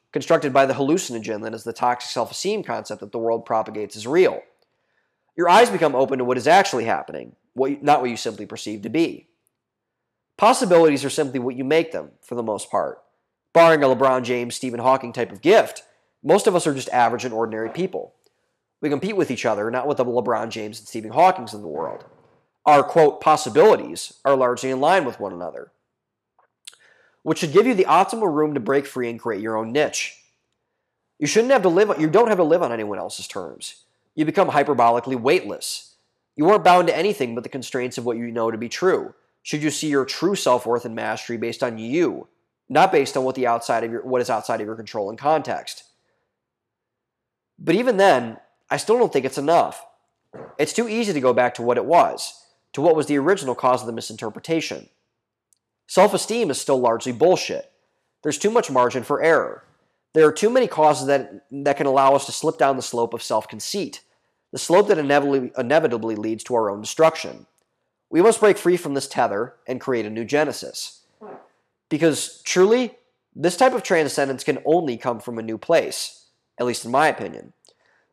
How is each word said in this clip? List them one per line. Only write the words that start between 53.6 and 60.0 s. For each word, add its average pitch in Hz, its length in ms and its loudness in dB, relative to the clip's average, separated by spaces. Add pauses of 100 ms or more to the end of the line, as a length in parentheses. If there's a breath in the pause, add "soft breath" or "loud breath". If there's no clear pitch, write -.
of 113 60 -12
the 117 60 -8
misinterpretation. 113 960 -8 (1000)
Self-esteem 202 640 2
is 123 100 -4
still 135 180 0
largely 120 340 0
bullshit. 120 600 0 (500)
There's - 160 -4
too 208 120 0
much 226 200 0
margin 123 320 2
for 139 200 -2
error. 131 420 0 (480)